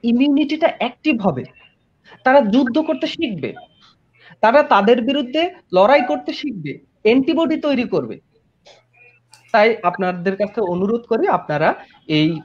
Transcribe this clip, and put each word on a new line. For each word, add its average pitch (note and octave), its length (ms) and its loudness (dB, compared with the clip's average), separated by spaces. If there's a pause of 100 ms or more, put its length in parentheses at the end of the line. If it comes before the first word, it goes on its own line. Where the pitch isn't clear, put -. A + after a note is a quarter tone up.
ইমিউনিটিটা C#4+ 760 -2
active A#3+ 440 -4
হবে, D3 220 -2 (800)
তারা C4+ 180 6
যুদ্ধ A#3+ 380 2
করতে D#4 280 -2
শিখবে, F#3+ 460 -6 (880)
তারা C4 220 4
তাদের A#3 380 2
বিরুদ্ধে C#4+ 480 -2 (240)
লড়াই A3 340 4
করতে D4+ 260 -4
শিখবে, F#3 460 -10 (240)
antibody C4+ 540 2
তৈরি C#4+ 260 -2
করবে। C3 360 -6 (1300)
তাই A3 320 4
আপনাদের F3+ 520 -2
কাছে G3+ 260 -4
অনুরোধ G3 400 -2
করি, B3+ 260 -2
আপনারা E3+ 480 0 (320)
এই D#3 380 2